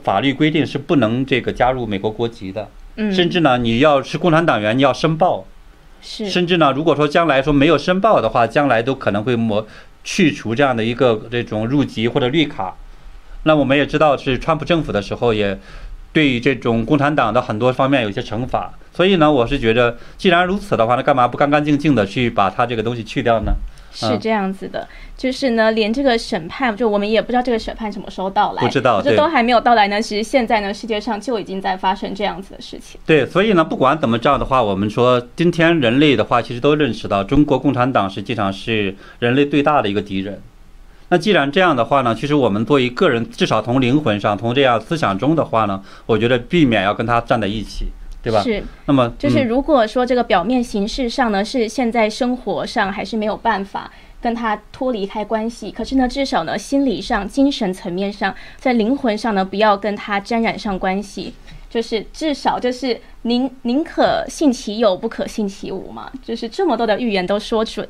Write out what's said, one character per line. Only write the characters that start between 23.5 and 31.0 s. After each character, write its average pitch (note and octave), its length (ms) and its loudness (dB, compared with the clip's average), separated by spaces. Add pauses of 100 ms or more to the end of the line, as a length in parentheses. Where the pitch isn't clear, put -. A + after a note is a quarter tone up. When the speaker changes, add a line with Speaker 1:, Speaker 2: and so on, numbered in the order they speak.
Speaker 2:
是 - 260 -2
这 G#3+ 120 -4
样 G3 220 0
子 F#3+ 160 -12
的， - 140 -8
Speaker 1:
嗯。 - 60 -16 (280)
Speaker 2:
就 C4 160 -2
是 C4 180 -2
呢， A3 220 4
连 A3 200 0
这 C4+ 80 -2
个 B3+ 160 2
审 F#3+ 300 -6
判， A#3 280 -4
就 A3+ 140 0
我 G3+ 80 2
们 G3+ 140 -2
也 G#3+ 100 2
不 - 60 -2
知 A#3 80 -8
道 B3 80 2
这 B3+ 80 -2
个 F#3 80 0
审 - 160 -10
判 G#3 180 -8
什 G3 80 -12
么 - 80 -14
时 G3 120 -10
候 F#3 100 -4
到 F#3+ 220 0
来。 - 100 -6
Speaker 1:
不 A#2+ 60 2
知 B2+ 120 0
道， A2+ 220 4
Speaker 2:
这 - 140 2
都 - 100 4
还 C4 160 2
没 A#3 80 2
有 A3+ 100 4
到 A#3+ 140 4
来 G#3 140 4
呢， G3+ 80 -2
Speaker 1:
对。 A3 60 0
Speaker 2:
其 G#3 140 -6
实 G#3 60 -2
现 A#3+ 240 0
在 A3 140 2
呢， G3+ 120 -4
世 G#3 140 -12
界 G#3+ 140 -4